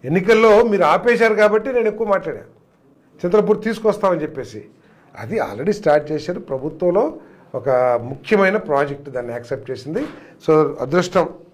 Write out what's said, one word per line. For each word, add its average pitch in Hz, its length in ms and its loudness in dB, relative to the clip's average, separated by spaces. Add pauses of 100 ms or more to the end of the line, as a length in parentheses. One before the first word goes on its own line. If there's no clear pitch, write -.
ఎన్నికల్లో 214 580 4
మీరు 202 200 2
ఆపేశారు 220 500 2
కాబట్టి 214 400 2
నేను 226 140 2
ఎక్కువ 214 200 -2
మాట్లాడాను, 170 380 -2 (800)
"చింతలపూడి 202 340 2
తీసుకొస్తామని" 208 640 0
చెప్పేసి. 127 440 -10 (540)
అది 170 200 -6
already 135 320 -4
స్టార్ట్ 151 400 0
చేశారు. 156 280 -6
ప్రభుత్వంలో 175 760 -2 (420)
ఒక 123 140 -4 (340)
ముఖ్యమైన 190 540 0
ప్రాజెక్ట్ 143 520 -4
దాన్ని 123 220 -8
యాక్సెప్ట్ 120 400 -10
చేసింది. 147 280 -8 (500)
So, 156 180 6 (140)
అదృష్టం. 170 480 0 (240)